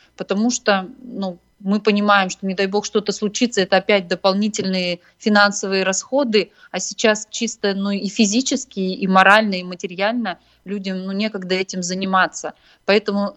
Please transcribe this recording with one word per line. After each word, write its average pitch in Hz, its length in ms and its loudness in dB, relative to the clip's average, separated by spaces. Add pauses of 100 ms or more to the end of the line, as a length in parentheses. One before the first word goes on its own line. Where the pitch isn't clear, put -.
(160)
Потому 208 340 -2
что, 196 380 -2 (140)
ну, 190 360 -10 (220)
мы 202 200 0
понимаем, 202 500 2
что, - 160 -8
не 190 80 -2
дай 196 140 0
бог, 208 180 -2
что-то 208 240 -2
случится, 214 500 -2
это 185 180 4
опять 190 280 2
дополнительные 185 960 -2 (180)
финансовые 202 640 2
расходы, 214 720 0 (180)
а 220 80 -6
сейчас - 500 0
чисто, 214 460 -4
ну, 196 160 -2
и 196 180 -4
физически, 226 680 0
и 185 300 -4
морально, 190 460 6
и 180 100 -4
материально 185 760 -4 (260)
людям, 190 400 -6
ну, 190 60 -6
некогда 196 460 -4
этим 190 260 -4
заниматься. 185 720 -2 (300)
Поэтому 202 520 0